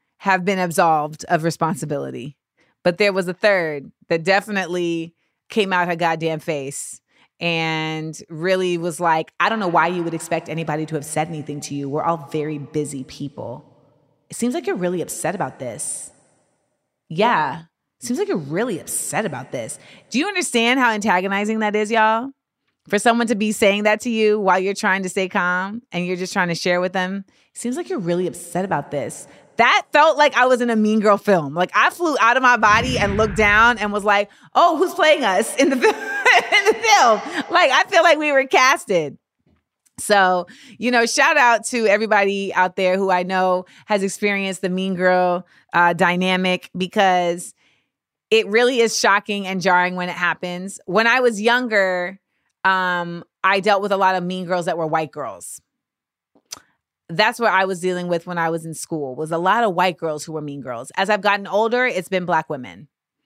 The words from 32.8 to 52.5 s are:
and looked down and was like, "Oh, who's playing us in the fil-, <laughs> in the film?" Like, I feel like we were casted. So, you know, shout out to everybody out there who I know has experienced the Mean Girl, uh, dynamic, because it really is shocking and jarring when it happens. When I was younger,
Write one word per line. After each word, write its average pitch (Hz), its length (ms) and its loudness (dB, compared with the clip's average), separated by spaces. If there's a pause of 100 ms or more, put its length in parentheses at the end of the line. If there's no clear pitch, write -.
and 202 180 0
looked 214 200 0
down 214 420 4
and 202 140 -4
was 202 120 -4
like, 208 240 2 (260)
"Oh, 330 220 4
who's 330 180 0
playing 311 300 4
us 196 320 0
in 277 140 4
the 269 60 0
fil-, 403 140 2
<laughs> - 680 0
in 392 80 0
the 440 80 4
film?" 370 460 4 (300)
Like, 339 200 4
I 311 180 4
feel 359 140 4
like 320 160 6
we 302 140 0
were 269 140 4
casted. 254 680 2 (800)
So, 185 500 2 (280)
you 233 140 -2
know, 233 160 4
shout 294 300 2
out 233 300 4
to 226 200 -2
everybody 202 680 2
out 180 220 0
there 185 220 0
who 190 140 0
I 180 120 2
know 185 420 0 (220)
has 202 160 0
experienced 196 580 -4
the 190 80 -2
Mean 185 280 -4
Girl, 180 500 2 (260)
uh, 175 200 4
dynamic, 180 840 0
because 180 800 0 (760)
it 220 180 4
really 240 320 4
is 220 180 2
shocking 202 480 2
and 190 140 -4
jarring 180 340 2
when 180 140 -4
it 175 80 -8
happens. 180 680 -6
When 214 200 2
I 247 140 4
was 233 200 2
younger, 196 800 0 (460)